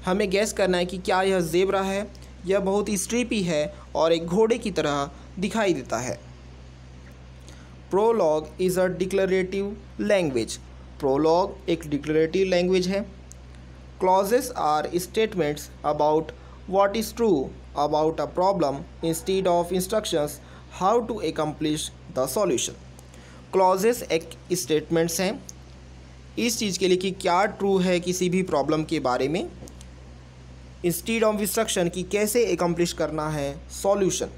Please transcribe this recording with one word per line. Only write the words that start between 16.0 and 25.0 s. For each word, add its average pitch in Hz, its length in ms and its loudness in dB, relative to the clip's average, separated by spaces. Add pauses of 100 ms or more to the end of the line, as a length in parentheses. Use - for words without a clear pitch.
what 202 280 4
is - 100 -8
true 190 340 2 (300)
about 151 380 2
a 151 120 -2 (120)
problem 175 360 2 (300)
instead 185 420 0
of 175 240 2
instructions 180 580 -2 (520)
how 196 200 4
to 226 140 -4 (160)
accomplish 151 540 -2 (280)
the 131 140 0 (100)
solution। 180 360 0 (800)
क्लॉजेस 190 500 4
एक - 260 -2 (240)
स्टेटमेंट्स 165 680 0